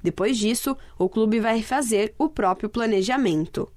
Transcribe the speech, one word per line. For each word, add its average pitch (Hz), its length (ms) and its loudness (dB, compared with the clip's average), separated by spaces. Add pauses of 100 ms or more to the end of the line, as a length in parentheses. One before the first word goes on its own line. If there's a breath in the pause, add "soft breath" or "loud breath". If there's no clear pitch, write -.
Depois 202 340 0
disso, 226 380 0 (240 loud breath)
o 185 80 2
clube 220 320 2
vai 226 220 2
fazer 220 580 0
o 311 80 2
próprio 208 420 0
planejamento. 208 1080 0